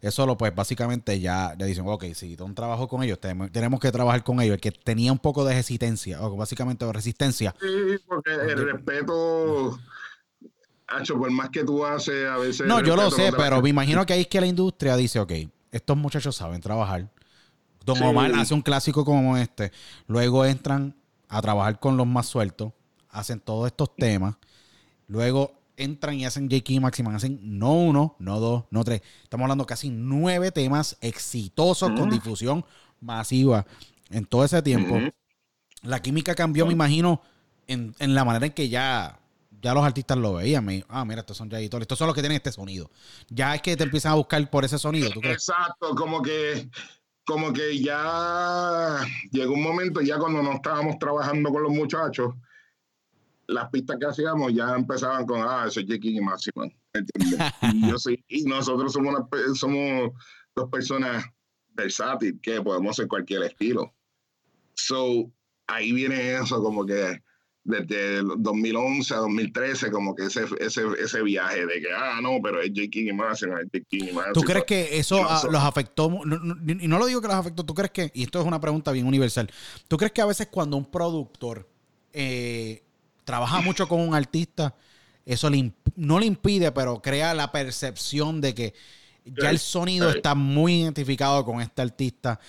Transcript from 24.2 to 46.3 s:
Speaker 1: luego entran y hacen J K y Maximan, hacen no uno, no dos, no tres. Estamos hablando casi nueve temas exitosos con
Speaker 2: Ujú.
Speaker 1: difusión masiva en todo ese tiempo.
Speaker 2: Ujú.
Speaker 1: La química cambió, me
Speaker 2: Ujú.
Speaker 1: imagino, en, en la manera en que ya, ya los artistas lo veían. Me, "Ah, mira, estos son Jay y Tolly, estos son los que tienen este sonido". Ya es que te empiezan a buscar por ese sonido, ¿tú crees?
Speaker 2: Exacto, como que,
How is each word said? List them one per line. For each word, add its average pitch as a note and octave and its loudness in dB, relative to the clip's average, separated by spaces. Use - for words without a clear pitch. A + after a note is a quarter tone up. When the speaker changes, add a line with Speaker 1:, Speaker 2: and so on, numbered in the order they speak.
Speaker 1:
luego B2 0
entran D3 -6
y C3 -4
hacen C3+ -4
J C3 2
K C3 -2
y C3+ 4
Maximan, A#2+ 0
hacen C3 -4
no G#2 0
uno, D#3 4
no G2 -2
dos, A#2 0
no A2+ 2
tres. A2 -2
Estamos B2+ -4
hablando C3+ 0
casi - -8
nueve D#3 0
temas C#3+ 0
exitosos A#2 0
con A2+ 0
Speaker 2:
Ujú. G#3+ 2
Speaker 1:
difusión A#2 -2
masiva A#2 2
en G#2 -4
todo B2 2
ese E3 4
tiempo. A#2+ 2
Speaker 2:
Ujú. C4 0
Speaker 1:
La B2 -4
química D3+ -2
cambió, E3 4
me E3 2
Speaker 2:
Ujú. E3 4
Speaker 1:
imagino, D#3+ 4
en, A#2+ -6
en C3+ 4
la C3+ 6
manera A#2 2
en D3 -4
que C#3+ -2
ya, B2 -2
ya B2 0
los C#3+ 6
artistas C3 0
lo G#2+ 2
veían. A2 0
Me, F#2+ -4
"Ah, B2 -6
mira, A2 -8
estos G#2 -14
son A2 -12
Jay A2 -6
y G#2 -8
Tolly, A#2+ -6
estos B2 -6
son D#3+ 0
los D3+ 0
que D3 -4
tienen D3 0
este C3 -4
sonido". F#2+ -12
Ya C3+ 0
es D3 -6
que E3+ -2
te D#3+ 2
empiezan D3+ 0
a D#3 4
buscar D3 2
por C#3 2
ese C#3 -2
sonido, D3+ 0
¿tú G#2+ -8
crees? D#3 -2
Speaker 2:
Exacto, F3 -2
como D#3 -2
que, D3 -4